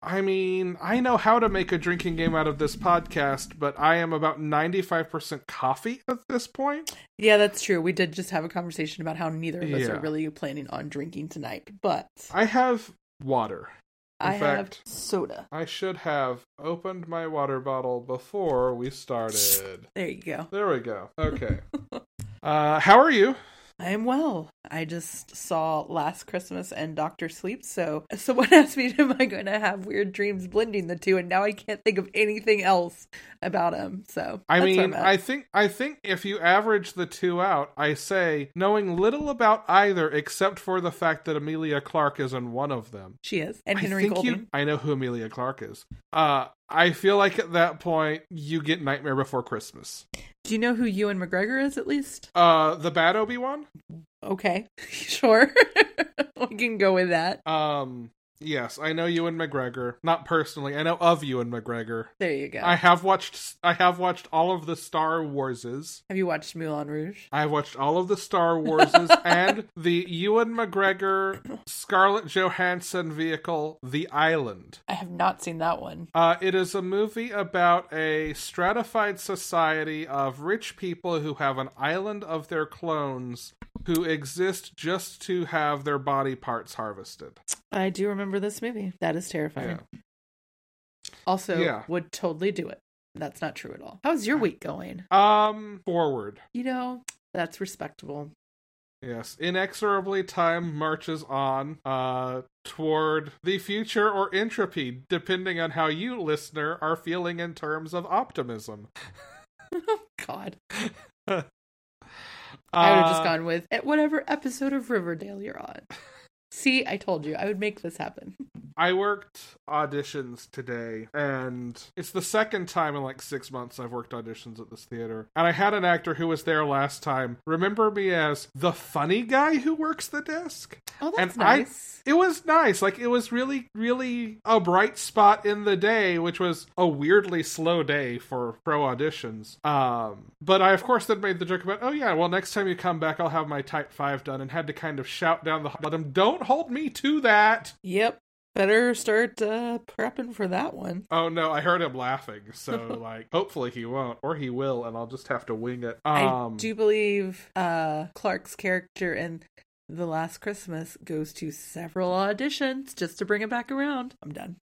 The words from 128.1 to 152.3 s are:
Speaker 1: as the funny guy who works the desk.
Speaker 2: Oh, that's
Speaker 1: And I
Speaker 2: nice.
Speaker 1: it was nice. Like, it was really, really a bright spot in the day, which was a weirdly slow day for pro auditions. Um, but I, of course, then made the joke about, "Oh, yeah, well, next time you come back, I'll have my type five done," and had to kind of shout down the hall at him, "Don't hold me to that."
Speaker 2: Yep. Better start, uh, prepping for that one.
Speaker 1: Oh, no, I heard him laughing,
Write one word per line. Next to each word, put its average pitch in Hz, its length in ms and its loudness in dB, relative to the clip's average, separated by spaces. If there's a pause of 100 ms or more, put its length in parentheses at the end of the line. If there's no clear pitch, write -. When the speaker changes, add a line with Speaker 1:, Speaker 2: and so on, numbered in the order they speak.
Speaker 1:
as 151 420 0
the 156 180 2
funny 170 500 0
guy 277 360 4
who 294 160 0
works 311 340 -4
the 294 140 -6
desk. - 560 -10 (240)
Speaker 2:
Oh, 330 120 -2
that's 185 200 0
Speaker 1:
And 233 80 -2
I 214 160 6
Speaker 2:
nice. - 480 -8
Speaker 1:
it 277 80 4
was 349 320 2
nice. 311 340 4
Like, 196 180 0
it 240 100 -2
was 240 220 0
really, 254 440 -2
really 240 720 -2
a 220 140 8
bright 180 360 4
spot 208 480 6
in 208 200 0
the 202 120 4
day, 196 420 2
which 170 220 -2
was 175 260 -2 (120)
a 180 80 6
weirdly 170 560 4
slow 165 400 0
day 135 360 0
for 120 460 -6
pro 147 160 0
auditions. 123 840 -4
Um, 120 760 0
but 190 220 6
I, 190 100 10
of 190 100 4
course, 247 220 2
then 208 160 2
made 190 180 0
the 180 60 -4
joke 175 200 -2
about, 196 180 -2
"Oh, 254 100 0
yeah, 262 220 2
well, 170 160 4
next 185 240 -2
time 202 120 0
you 180 100 0
come 180 220 0
back, 156 220 0
I'll 165 80 2
have 156 200 0
my 143 120 -4
type 143 320 -6
five 143 320 -4
done," 135 160 -6
and 131 100 -8
had 156 180 -4
to 156 40 -6
kind 151 260 -6
of 131 80 -6
shout - 380 0
down 156 200 -2
the 147 60 -4
hall 156 160 -8
at 156 60 -2
him, 156 200 -4
"Don't 226 320 4
hold 285 260 2
me 285 180 -4
to 302 320 0
that." 220 640 4
Speaker 2:
Yep. 196 340 0 (360)
Better 220 440 4
start, 226 440 0
uh, 233 460 -2
prepping 233 480 -6
for 202 140 -4
that 180 260 -2
one. - 340 -8
Speaker 1:
Oh, 165 200 2
no, 160 240 0
I 147 80 0
heard 175 200 2
him 147 140 -2
laughing, 127 460 -4 (120)